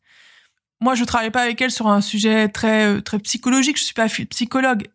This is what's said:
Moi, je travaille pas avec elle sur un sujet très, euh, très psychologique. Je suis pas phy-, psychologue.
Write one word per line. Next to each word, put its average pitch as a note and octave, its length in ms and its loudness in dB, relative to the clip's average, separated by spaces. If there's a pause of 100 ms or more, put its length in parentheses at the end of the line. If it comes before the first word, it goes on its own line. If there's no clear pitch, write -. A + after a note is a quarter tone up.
(800)
Moi, B3+ 140 2
je A#3+ 80 0
travaille A#3 260 -2
pas B3 140 0
avec A#3 180 -2
elle B3+ 100 0
sur A3 160 -2
un G3+ 140 4
sujet G#3+ 480 2
très, G#3+ 380 2
euh, G3+ 140 0
très G#3+ 180 -4
psychologique. B3+ 580 0
Je - 60 -2
suis - 100 -6
pas A3+ 160 0
phy-, - 160 -6
psychologue. B3 680 -2